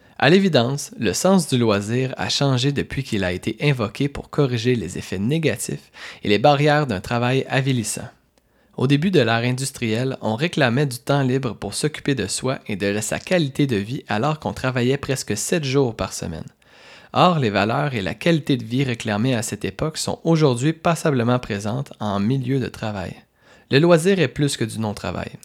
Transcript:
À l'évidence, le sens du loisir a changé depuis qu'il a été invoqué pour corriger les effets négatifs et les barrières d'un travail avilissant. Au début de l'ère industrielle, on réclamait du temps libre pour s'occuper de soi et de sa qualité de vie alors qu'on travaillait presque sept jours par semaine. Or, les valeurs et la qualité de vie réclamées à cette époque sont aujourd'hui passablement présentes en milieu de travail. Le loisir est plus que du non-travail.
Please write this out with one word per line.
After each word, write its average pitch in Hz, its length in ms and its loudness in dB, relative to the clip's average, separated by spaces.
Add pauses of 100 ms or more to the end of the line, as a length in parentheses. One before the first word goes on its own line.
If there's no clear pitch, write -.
(180)
À 135 140 4
l'évidence, 147 680 2
le 101 160 0
sens 185 340 4
du 127 120 2
loisir 117 580 0
a - 100 -4
changé 135 440 2
depuis 131 320 -4
qu'il 98 200 -2
a 90 100 0
été 101 280 -4
invoqué 135 460 0
pour - 240 -10
corriger 123 420 0
les 85 240 -4
effets 92 220 -6
négatifs 143 720 -2 (320)
et - 40 -4
les 101 120 4
barrières 147 480 4
d'un 95 140 -2
travail 123 480 0
avilissant. 127 600 -2 (680)
Au 123 100 0
début 143 240 2
de 170 80 6
l'ère 117 240 2
industrielle, 127 760 -2
on 107 140 0
réclamait 143 500 2
du 123 120 -4
temps 143 240 0
libre 127 320 0
pour 98 200 -8
s'occuper - 420 -2
de 101 100 -2
soi - 420 -4
et 104 100 -4
de 101 240 0
sa - 180 -4
qualité 151 480 0
de 123 80 0
vie 104 320 -4
alors 131 320 0
qu'on 101 140 -6
travaillait 127 440 0
presque - 380 -4
sept 156 300 -2
jours 131 280 2
par - 200 -6
semaine. 85 340 -8 (640)
Or, 170 260 4
les 123 120 2
valeurs 117 440 0
et 110 80 -4
la 85 120 -4
qualité 156 420 0
de 120 80 -6
vie 123 220 -2
réclamées 117 500 0
à 110 60 -2
cette - 240 -6
époque 139 320 -4
sont - 260 -4
aujourd'hui 151 480 4
passablement 147 680 0
présentes 110 600 -4
en 101 220 -2
milieu 127 380 0
de 110 100 -4
travail. 104 440 -8 (560)
Le 127 80 4
loisir 175 420 4
est 135 100 2
plus 143 260 -2
que - 80 -2
du 110 160 -6
non-travail. 98 520 -6 (140)